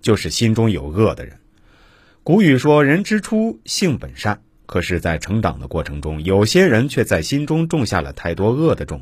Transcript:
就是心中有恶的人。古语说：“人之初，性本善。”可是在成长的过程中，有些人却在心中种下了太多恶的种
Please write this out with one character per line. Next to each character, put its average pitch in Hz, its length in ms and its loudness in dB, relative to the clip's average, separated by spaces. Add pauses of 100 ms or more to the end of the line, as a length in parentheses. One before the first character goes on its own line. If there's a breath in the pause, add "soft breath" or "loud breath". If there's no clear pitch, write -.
就 107 160 2
是 85 140 -4
心 110 240 2
中 113 160 2
有 85 160 -4
恶 87 280 2
的 - 120 -14
人。 - 100 -20 (840 soft breath)
古 185 180 4
语 151 160 6
说： 147 260 4
“人 156 220 2
之 214 160 -2
初， 220 460 -2
性 165 320 -2
本 65 180 -16
善。” 104 240 -4 (260)
可 90 160 -2
是 87 160 -2
在 82 180 -2
成 101 260 -4
长 71 180 -4
的 65 80 -12
过 80 140 -4
程 73 180 -10
中， 78 240 -8
有 95 200 4
些 175 220 4
人 127 220 2
却 117 160 -2
在 87 180 0
心 143 240 -2
中 160 220 0
种 160 180 -2
下 92 140 -2
了 73 120 -8
太 85 220 -6
多 98 160 0
恶 143 240 2
的 82 100 -6
种 71 180 -10